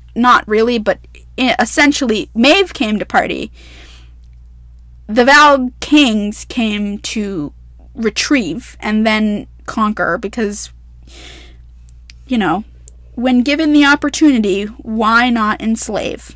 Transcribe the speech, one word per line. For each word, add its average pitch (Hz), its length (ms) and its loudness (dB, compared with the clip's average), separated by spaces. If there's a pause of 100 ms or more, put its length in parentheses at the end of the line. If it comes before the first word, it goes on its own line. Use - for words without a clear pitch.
(160)
not 240 320 2
really, 226 320 0
but 208 200 -2 (380)
i-, 254 220 0
essentially, 254 720 0
Maeve 311 400 2
came 214 240 -2
to 185 80 -8
party. - 460 -2 (1600)
The 233 180 4
Valg 277 560 6
kings 214 640 0
came 208 540 -4
to 196 540 -6 (400)
retrieve 226 840 -4
and 214 260 -2
then 214 420 -2 (180)
conquer, 208 520 -2
because, 208 540 -8 (1500)
you 254 120 -4
know, 190 260 -2 (520)
when 247 260 2
given 294 320 0
the 294 120 6
opportunity, 269 800 2
why 226 640 0
not 220 320 -2
enslave? - 760 -4